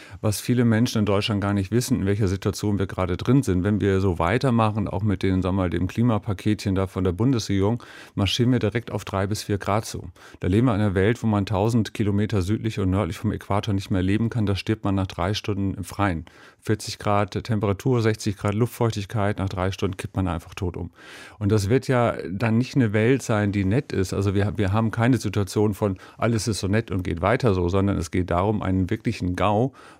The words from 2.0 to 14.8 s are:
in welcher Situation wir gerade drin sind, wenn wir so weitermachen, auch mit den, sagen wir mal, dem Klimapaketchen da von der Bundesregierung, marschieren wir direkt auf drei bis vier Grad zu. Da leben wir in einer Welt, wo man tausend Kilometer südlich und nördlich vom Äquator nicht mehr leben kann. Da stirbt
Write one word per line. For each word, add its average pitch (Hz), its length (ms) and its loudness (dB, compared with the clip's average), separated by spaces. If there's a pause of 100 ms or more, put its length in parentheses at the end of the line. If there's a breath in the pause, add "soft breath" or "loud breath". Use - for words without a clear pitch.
in 95 60 0
welcher 101 200 2
Situation 98 520 -2
wir 98 80 -2
gerade 90 300 -2
drin 127 260 4
sind, 90 200 2
wenn 104 180 0
wir 98 200 4
so 92 180 2
weitermachen, 110 680 2
auch 95 140 -4
mit 101 200 0
den, 95 180 2
sagen 90 160 0
wir 98 60 0
mal, 90 80 0
dem 87 160 0
Klimapaketchen 104 880 0
da 92 140 0
von 95 160 -4
der 92 80 2
Bundesregierung, 107 680 0 (320 loud breath)
marschieren 110 360 2
wir 123 80 4
direkt 110 320 -2
auf 101 140 -6
drei 98 220 -2
bis 101 180 -4
vier 101 140 -2
Grad 104 280 0
zu. - 240 -10 (300 loud breath)
Da 90 80 -2
leben 107 180 4
wir 120 80 4
in 95 60 2
einer 104 140 2
Welt, 101 280 2
wo 113 60 0
man 101 180 2
tausend 107 480 0
Kilometer 104 480 0
südlich 110 380 -2
und 95 100 0
nördlich 95 260 0
vom 107 140 -2
Äquator 98 420 -2
nicht 98 180 -4
mehr 92 120 2
leben 107 280 0
kann. 113 160 -2
Da 98 100 2
stirbt - 280 -4